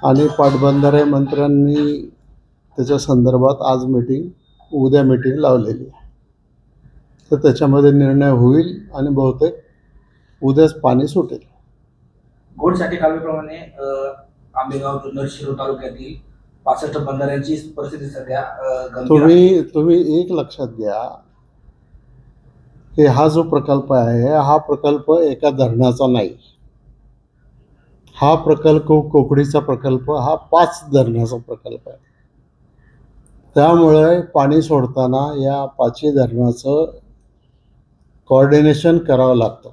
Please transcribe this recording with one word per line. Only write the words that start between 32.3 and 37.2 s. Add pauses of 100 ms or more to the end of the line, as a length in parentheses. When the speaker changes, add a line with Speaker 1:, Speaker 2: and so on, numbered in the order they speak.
Speaker 1:
त्यामुळे
पाणी
सोडताना
या
पाचही
धरणाचं (1400)